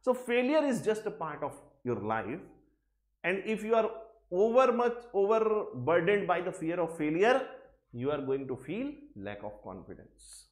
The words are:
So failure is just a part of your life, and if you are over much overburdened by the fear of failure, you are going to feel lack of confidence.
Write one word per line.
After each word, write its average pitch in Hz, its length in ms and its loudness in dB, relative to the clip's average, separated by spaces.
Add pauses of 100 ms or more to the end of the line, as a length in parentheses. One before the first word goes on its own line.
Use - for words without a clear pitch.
So 254 120 2
failure 254 500 2
is 233 180 0
just 214 240 -2
a 202 60 -4
part 151 320 -6
of 139 100 -6 (300)
your 120 120 0
life, 110 440 -4 (840)
and 190 220 0
if 214 180 -2
you 226 120 2
are 220 140 4 (420)
over 233 400 6
much 240 260 2 (160)
overburdened 196 1120 2
by 175 140 2
the 180 100 -4
fear 170 280 -4
of 165 180 -2
failure, 180 500 2 (440)
you 127 200 -2
are 143 100 -2
going 135 260 -2
to 131 80 -4
feel 233 360 -6 (240)
lack 101 280 -10
of 104 200 -12
confidence. - 880 -18